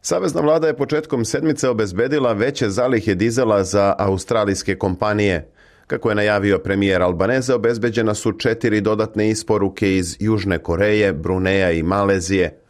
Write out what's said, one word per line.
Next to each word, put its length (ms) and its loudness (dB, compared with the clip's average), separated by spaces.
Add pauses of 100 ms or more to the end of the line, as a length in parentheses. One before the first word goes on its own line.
Savezna 400 -2
vlada 260 2
je 100 -2
početkom 480 -2
sedmice 440 -2
obezbedila 640 0
veće 360 -2
zalihe 460 0
dizela 480 2
za 340 2
australijske 760 0
kompanije. 760 -2 (360)
Kako 220 -2
je 60 0
najavio 440 2
premijer 420 0
Albanese, 520 0
obezbeđena 600 0
su 180 -2
četiri 500 0
dodatne 480 0
isporuke 680 0
iz 220 -4
Južne 380 0
Koreje, 560 0
Bruneja 580 0
i 120 0
Malezije. 880 0